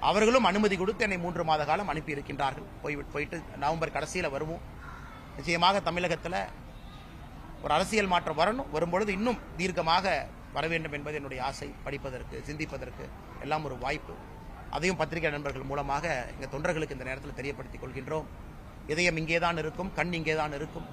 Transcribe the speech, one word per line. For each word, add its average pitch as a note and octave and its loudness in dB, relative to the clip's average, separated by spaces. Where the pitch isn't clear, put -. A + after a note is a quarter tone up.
அவர்களும் A3 8
அனுமதி G3+ 4
கொடுத்து G#3 2
என்னை G3 2
மூன்று F3 0
மாத D#3 6
காலம் D#3+ 2
அனுப்பி D3+ -2
இருக்கின்றார்கள். C#3 -2
போய், D3 -2
போயிட்டு D3 -4
நவம்பர் D#3 0
கடைசியில D#3 0
வருவோம். D#3 -4
நிச்சயமாக E3+ 4
தமிழகத்துல E3+ 0
ஒரு D3 2
அரசியல் F#3+ 4
மாற்றம் E3 2
வரணும். A3 4
வரும்பொழுது F3 2
இன்னும் A3+ 2
தீர்க்கமாக F3+ 4
வர C#3 0
வேண்டும் D#3+ 0
என்பது D3+ -4
என்னுடைய C3 -6
ஆசை. C#3+ -6
படிப்பதற்கு, C3+ -6
சிந்திப்பதற்கு C#3 -6
எல்லாம் D3+ -2
ஒரு C3 -6
வாய்ப்பு. D3 -4
அதையும் E3 2
பத்திரிகை D#3+ 2
நண்பர்கள் C3+ -4
மூலமாக C#3+ 0
எங்க C3+ -8
தொண்டர்களுக்கு D#3 0
இந்த B2+ -6
நேரத்தில் C3 -6
தெரியப்படுத்திக் C3+ -6
கொள்கின்றோம். C3+ -4
இதயம் E3+ 4
இங்கே E3 4
தான் E3+ 2
இருக்கும், F3+ -2
கண் E3+ 2
இங்கே D#3 2
தான் D3+ 0
இருக்கும் D#3+ -6